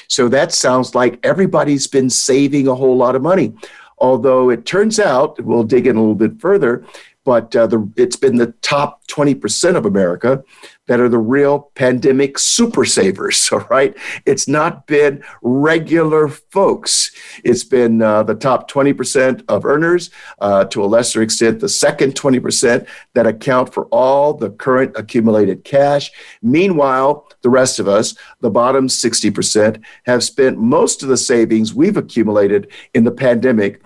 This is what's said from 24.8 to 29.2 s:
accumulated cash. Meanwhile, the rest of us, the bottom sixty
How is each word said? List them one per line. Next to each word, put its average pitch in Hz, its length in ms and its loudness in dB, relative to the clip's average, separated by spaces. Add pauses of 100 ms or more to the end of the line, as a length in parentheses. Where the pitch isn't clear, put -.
accumulated 107 640 0
cash. 143 480 0 (300)
Meanwhile, 143 880 0 (140)
the 120 80 2
rest 127 280 2
of 98 80 -4
us, 101 280 0 (260)
the 117 100 -2
bottom 127 380 0
sixty 113 420 -2